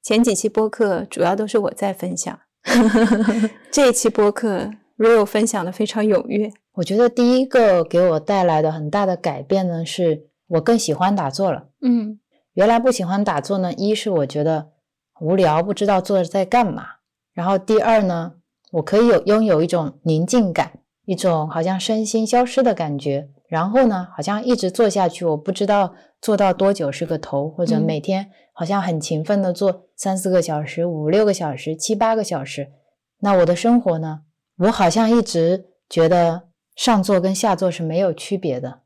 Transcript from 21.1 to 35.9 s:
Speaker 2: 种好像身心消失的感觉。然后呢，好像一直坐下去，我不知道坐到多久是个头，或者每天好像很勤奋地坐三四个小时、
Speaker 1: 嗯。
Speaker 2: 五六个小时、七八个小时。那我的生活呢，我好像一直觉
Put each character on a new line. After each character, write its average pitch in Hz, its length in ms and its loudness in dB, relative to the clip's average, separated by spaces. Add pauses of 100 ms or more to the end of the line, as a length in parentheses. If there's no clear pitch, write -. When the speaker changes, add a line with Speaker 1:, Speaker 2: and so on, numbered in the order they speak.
Speaker 2:
种 175 360 0
好 160 120 -4
像 185 160 -2
身 220 280 -2
心 220 200 -2
消 247 200 2
失 247 180 0
的 233 100 4
感 147 240 -4
觉。 139 320 -4 (180)
然 165 220 -2
后 254 180 4
呢， 185 280 -2
好 151 60 -8
像 208 220 -4
一 247 120 2
直 185 160 -2
坐 214 180 2
下 190 200 0
去， 175 160 -8
我 156 100 0
不 151 160 -6
知 202 140 -2
道 202 300 0 (260)
坐 208 160 0
到 196 160 2
多 196 180 2
久 156 200 -4
是 165 140 -6
个 160 120 -4
头， 147 320 -6
或 170 160 -4
者 214 140 0
每 156 200 -2
天 190 300 -4 (240)
好 - 100 -8
像 196 180 -2
很 175 180 -4
勤 156 240 -4
奋 202 180 0
地 185 100 -2
坐 190 360 -2 (100)
三 190 200 -4
四 185 120 -4
个 180 120 2
小 151 220 -4
时、 165 200 -6
Speaker 1:
嗯。 175 80 -2
Speaker 2:
五 151 180 -4
六 214 160 4
个 202 80 2
小 160 220 -4
时、 160 200 -8
七 160 180 -4
八 220 220 0
个 214 80 -2
小 156 200 -6
时。 139 260 -10 (500)
那 202 140 0
我 180 120 6
的 175 80 2
生 240 280 4
活 165 180 0
呢， 156 220 -8 (380)
我 196 120 4
好 180 180 2
像 220 220 2
一 233 100 4
直 175 440 0 (240)
觉 165 180 2